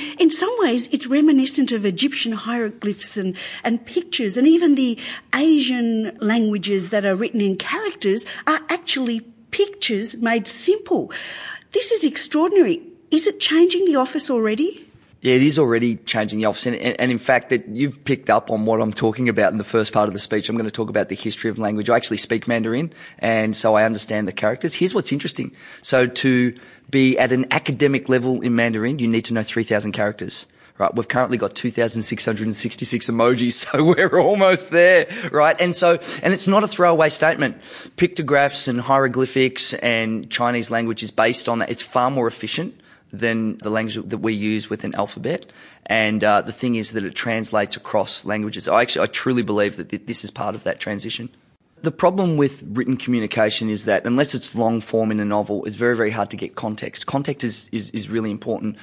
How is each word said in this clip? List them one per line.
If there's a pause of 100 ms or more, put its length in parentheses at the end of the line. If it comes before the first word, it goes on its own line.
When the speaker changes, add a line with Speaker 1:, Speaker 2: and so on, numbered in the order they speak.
(200)
Speaker 1:
in
some
ways
it's
reminiscent
of
Egyptian
hieroglyphs
and, (260)
and
pictures,
and
even
the (360)
Asian
languages
that
are
written
in
characters (200)
are
actually (300)
pictures
made
simple. (640)
This
is
extraordinary. (280)
Is
it
changing
the
office
already? (360)
Speaker 2:
Yeah,
it
is
already
changing
the
office.
And,
and,
and
in
fact,
that
you've
picked
up
on
what
I'm
talking
about
in
the
first
part
of
the
speech.
I'm
gonna
talk
about
the
history
of
language.
I
actually
speak
Mandarin, (280)
and
so
I
understand
the
characters.
Here's
what's
interesting. (240)
So
to (360)
be
at
an
academic
level
in
Mandarin,
you
need
to
know
three
thousand
characters. (300)
Right,
we've
currently
got
two
thousand
six
hundred
and
sixty-six
emojis,
<laughs>
so
we're
almost
there, (240)
right?
And
so, (240)
and
it's
not
a
throwaway
statement. (400)
Pictographs
and
hieroglyphics
and
Chinese
language
is
based
on
that.
It's
far
more
efficient (320)
than
the
language (140)
that
we
use
with
an
alphabet. (400)
And,
uh,
the
thing
is
that
it
translates
across
languages.
I
actually,
I
truly
believe
that
th-,
this
is
part
of
that
transition. (520)
The
problem
with
written
communication
is
that
unless
it's
long
form
in
a
novel,
it's
very,
very
hard
to
get
context.
Context
is,
is,
is
really
important,